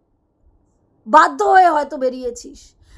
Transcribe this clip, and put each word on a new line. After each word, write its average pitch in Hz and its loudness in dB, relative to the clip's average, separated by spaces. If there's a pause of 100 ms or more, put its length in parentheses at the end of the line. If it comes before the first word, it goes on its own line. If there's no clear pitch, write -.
(1080)
বাধ্য 302 2
হয়ে 381 4
হয়তো 302 -4
বেরিয়েছিস, 254 -10 (260)